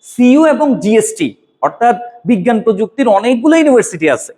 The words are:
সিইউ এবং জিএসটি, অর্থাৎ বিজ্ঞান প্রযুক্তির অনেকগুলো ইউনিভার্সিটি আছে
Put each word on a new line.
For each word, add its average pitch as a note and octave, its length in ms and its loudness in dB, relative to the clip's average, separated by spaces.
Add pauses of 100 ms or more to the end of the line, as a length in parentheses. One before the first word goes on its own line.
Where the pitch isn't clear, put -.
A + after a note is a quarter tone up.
সিইউ B3+ 380 2 (120)
এবং D4 120 -2 (160)
জিএসটি, D#4+ 460 0 (340)
অর্থাৎ A#3+ 340 0 (320)
বিজ্ঞান A3 360 0
প্রযুক্তির A3 440 -2 (100)
অনেকগুলো B3 380 0
ইউনিভার্সিটি A#3+ 500 0 (100)
আছে - 220 -14